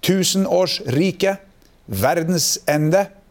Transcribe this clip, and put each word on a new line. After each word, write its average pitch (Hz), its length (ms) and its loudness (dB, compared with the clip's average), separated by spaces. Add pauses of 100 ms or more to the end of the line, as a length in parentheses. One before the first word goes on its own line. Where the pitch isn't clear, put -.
Tusenårsriket? 185 1400 0 (480)
Verdens 160 800 0
ende? 156 460 2 (200)